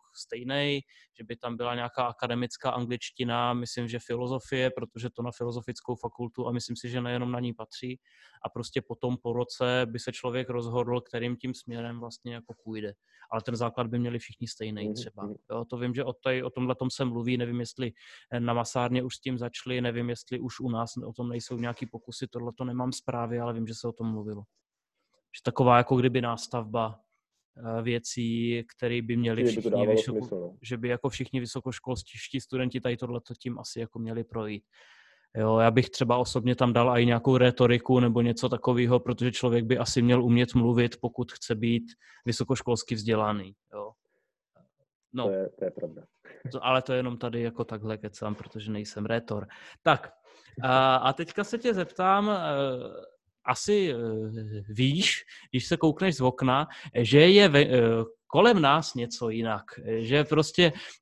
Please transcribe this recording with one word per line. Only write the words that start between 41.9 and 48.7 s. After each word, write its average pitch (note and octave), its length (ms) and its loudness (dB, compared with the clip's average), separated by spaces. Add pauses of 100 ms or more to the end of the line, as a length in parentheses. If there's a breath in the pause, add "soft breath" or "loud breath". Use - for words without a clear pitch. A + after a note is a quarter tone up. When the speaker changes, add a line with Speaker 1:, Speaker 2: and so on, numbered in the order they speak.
Speaker 1:
vysokoškolsky A#2+ 680 -2
vzdělaný, G#2+ 580 0 (200)
jo. G#2 180 -10 (1200)
No. B2 120 -4
Speaker 2:
To G2+ 60 0
je, F#2+ 180 -2 (100)
to G2 60 -4
je F2+ 60 -4
pravda. D#2 300 -10 (500 loud breath)
Speaker 1:
To, C3 140 -6
ale C3 160 4
to C3 120 -4
jenom B2+ 240 -2
tady A#2+ 240 -6
jako A#2 240 -4
takhle A2 320 -8
kecám, G#2 380 -8
protože G#2+ 360 -12